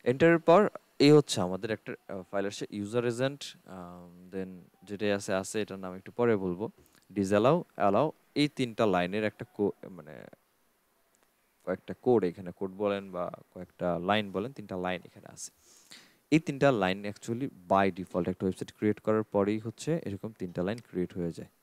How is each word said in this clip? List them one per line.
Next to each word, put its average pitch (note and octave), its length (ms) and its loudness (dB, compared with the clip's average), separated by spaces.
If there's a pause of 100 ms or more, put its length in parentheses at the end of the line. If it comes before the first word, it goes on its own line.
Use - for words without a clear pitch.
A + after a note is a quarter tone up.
(100)
এন্টারের E3 380 6
পর F3 120 10 (440)
এই D3 120 10
হচ্ছে - 200 4 (100)
আমাদের F#2 300 -6
একটা, - 160 -14
আহ, - 380 -12
ফাইল G2 200 -2
আসছে, - 140 -10 (140)
ইউজার A2 340 -4
এজেন্ট, C3+ 280 -4 (260)
আম, F2+ 680 -18
then F#2+ 180 -8 (380)
যেটাই G#2 300 -2
আছে G2 140 -4 (100)
আছে, - 220 -8
এটার G2 200 -10
নাম F#2 140 -8
একটু - 200 -16
পরে A#2+ 160 4 (100)
বলবো। F2+ 200 -2 (520)
ডিসঅ্যালাউ, G#2 400 4 (240)
অ্যালাউ, G2+ 260 4 (340)
এই D3 80 4 (100)
তিনটা A#2+ 260 -2 (100)
লাইনের F2+ 360 0
একটা - 140 -14 (120)
কো-, G2+ 200 0 (200)
মানে D2+ 180 -18 (1500)
কয়েকটা F#2 300 -6 (100)
কোড B2 160 4 (100)
এখানে, F2+ 280 -12
কোড F#2+ 140 -8 (100)
বলেন G2+ 220 -2 (100)
বা F2 100 -6 (300)
কয়েকটা F2+ 340 -6 (200)
লাইন G#2 260 2
বলেন, G#2 240 -4
তিনটা G2 180 -10 (100)
লাইন F2+ 220 -4
এখানে - 260 -20
আছে। - 160 -16 (840)
এই D#3+ 120 6
তিনটা C#3 220 2 (140)
লাইন F#2 160 0 (140)
actually A#2 360 -6 (240)
by G2 140 6 (120)
default F2+ 340 -4
একটা G2 140 -6
ওয়েবসাইট F#2 320 -4
ক্রিয়েট G#2+ 280 2
করার A2 180 2 (100)
পরেই G2+ 320 2
হচ্ছে - 240 -8 (180)
এরকম G2+ 220 -8 (100)
তিনটা F2+ 280 -6
লাইন A#2 100 -4 (100)
ক্রিয়েট F2+ 300 -4
হয়ে E2+ 200 -4
যায়। - 120 -16 (120)